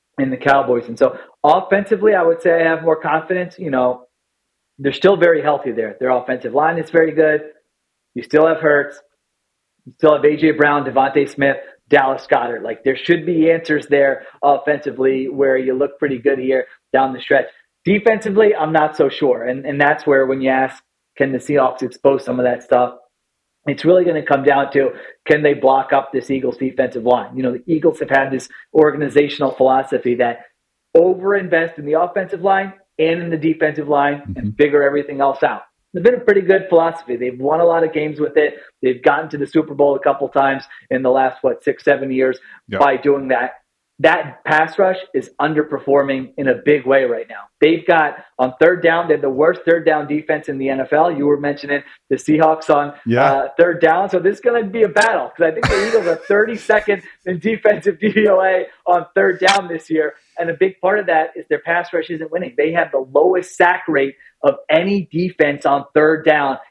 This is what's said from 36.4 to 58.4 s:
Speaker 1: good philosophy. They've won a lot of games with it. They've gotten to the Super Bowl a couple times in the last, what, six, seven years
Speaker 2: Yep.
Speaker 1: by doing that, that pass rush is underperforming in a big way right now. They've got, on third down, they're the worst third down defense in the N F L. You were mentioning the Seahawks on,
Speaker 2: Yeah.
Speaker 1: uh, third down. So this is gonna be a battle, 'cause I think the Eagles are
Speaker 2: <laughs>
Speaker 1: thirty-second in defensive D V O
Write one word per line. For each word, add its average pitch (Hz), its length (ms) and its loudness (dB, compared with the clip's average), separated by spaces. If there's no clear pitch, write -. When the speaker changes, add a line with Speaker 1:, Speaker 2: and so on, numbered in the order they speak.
Speaker 1:
good 185 280 2
philosophy. 165 480 0
They've 123 220 -8
won 147 200 0
a 170 60 4
lot 170 180 2
of 160 100 -2
games 151 260 -6
with 147 160 -4
it. 147 200 2
They've 127 200 -2
gotten 151 280 0
to 151 80 -10
the 139 80 -6
Super 151 300 -2
Bowl 143 200 2
a 139 40 -4
couple 139 280 0
times 135 360 0
in 131 140 -2
the 127 80 2
last, 131 320 0
what, 123 200 -2
six, - 200 -4
seven 135 280 0
years 131 280 -2
Speaker 2:
Yep. 101 140 -2
Speaker 1:
by 135 160 4
doing 139 300 -2
that, 127 240 -2
that 160 440 0
pass 156 360 0
rush 185 180 0
is 131 160 -6
underperforming 139 1000 -2
in 139 100 -4
a 127 80 2
big 143 300 0
way 135 180 2
right 117 260 -4
now. 104 140 -18
They've 160 240 2
got, 160 300 2
on 127 200 -2
third 170 240 4
down, 170 240 0
they're 151 140 2
the 139 80 -2
worst 151 360 0
third 165 200 2
down 151 220 0
defense 151 420 -4
in 139 80 -8
the 135 120 -4
N 135 120 -2
F 131 120 -8
L. 165 180 2
You 143 160 -4
were 147 120 2
mentioning 143 440 -6
the 135 60 -2
Seahawks 156 580 2
on, 143 200 0
Speaker 2:
Yeah. 120 260 2
Speaker 1:
uh, - 160 0
third 170 240 2
down. 170 280 2
So 185 100 0
this 190 160 0
is - 60 -18
gonna 233 240 0
be 220 180 -4
a 202 60 4
battle, 208 400 0
'cause 165 160 -2
I 160 60 2
think 156 160 -2
the 202 200 -2
Eagles 226 200 0
are 165 80 0
Speaker 2:
<laughs> - 120 -12
Speaker 1:
thirty-second 208 760 0
in 180 140 -6
defensive 202 600 0
D 208 120 0
V 208 160 2
O 190 140 4